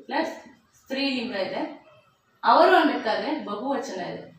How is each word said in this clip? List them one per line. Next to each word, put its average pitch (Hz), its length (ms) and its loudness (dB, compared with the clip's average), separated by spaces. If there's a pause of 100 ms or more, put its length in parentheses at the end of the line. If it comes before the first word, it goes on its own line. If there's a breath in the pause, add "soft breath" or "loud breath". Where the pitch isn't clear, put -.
ಪ್ಲಸ್ - 280 -4 (420)
ಸ್ತ್ರೀಲಿಂಗ 262 600 -6
ಇದೆ, - 480 -8 (640)
ಅವರು 359 300 8
ಅನ್ಬೇಕಾದ್ರೆ 269 720 0
ಬಹುವಚನ 214 560 -6
ಇದೆ. - 380 -12